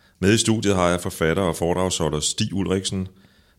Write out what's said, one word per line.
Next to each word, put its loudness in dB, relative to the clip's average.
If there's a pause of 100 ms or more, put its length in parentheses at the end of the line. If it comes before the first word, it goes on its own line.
(200)
Med 4
i 4
studiet 2
har 2
jeg 0
forfatter 0
og 0
foredragsholder 0
Stig -4
Ulriksen, -2 (520)